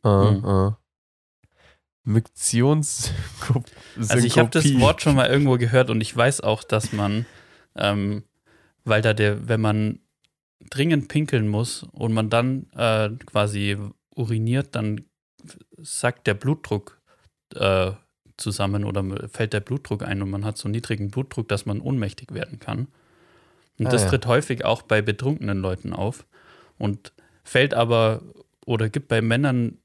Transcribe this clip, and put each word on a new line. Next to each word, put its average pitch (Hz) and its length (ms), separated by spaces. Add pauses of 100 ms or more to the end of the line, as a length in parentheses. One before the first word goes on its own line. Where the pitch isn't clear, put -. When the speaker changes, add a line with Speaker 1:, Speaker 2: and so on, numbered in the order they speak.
Speaker 1:
Ah, 101 280
Speaker 2:
Mhm. 101 140
Speaker 1:
ah. 98 320 (1300)
Miktionssynkope- - 1600 (420)
Speaker 2:
Also 120 180
ich 120 120
hab 120 140
das 156 120
Speaker 1:
Synkopie. 139 200
Speaker 2:
Wort 147 180
schon 147 140
mal 123 140
irgendwo 135 280
gehört 123 320
und 113 120
ich - 140
weiß 123 260
auch, 107 220
dass 107 300
man, 104 320 (500)
ähm, 104 480 (600)
weil 107 180
da 110 120
der, 107 340
wenn 110 140
man 107 380 (680)
dringend 147 380
pinkeln 139 400
muss 107 440
und 113 220
man 110 160
dann, 123 460
äh, 110 340 (160)
quasi 104 520 (380)
uriniert, 117 600
dann 107 260 (800)
sackt - 460
der 104 80
Blutdruck, 117 640 (560)
äh, 95 360 (460)
zusammen 101 460
oder 98 200 (280)
fällt 110 220
der 107 80
Blutdruck 117 420
ein 98 180
und 98 80
man 101 160
hat 107 120
so - 100
niedrigen 107 420
Blutdruck, 123 380
dass 101 180
man 104 160
ohnmächtig 127 520
werden - 260
kann. 113 280 (920)
Und 113 80
Speaker 1:
Ah, 131 40
Speaker 2:
das 117 120
Speaker 1:
ja. 95 60
Speaker 2:
tritt 113 180
häufig 123 380
auch 113 160
bei 107 200
betrunkenen 104 580
Leuten 92 340
auf 98 320 (520)
und - 360 (300)
fällt 135 300
aber 113 480 (440)
oder 110 240
gibt 139 180
bei 113 140
Männern 120 640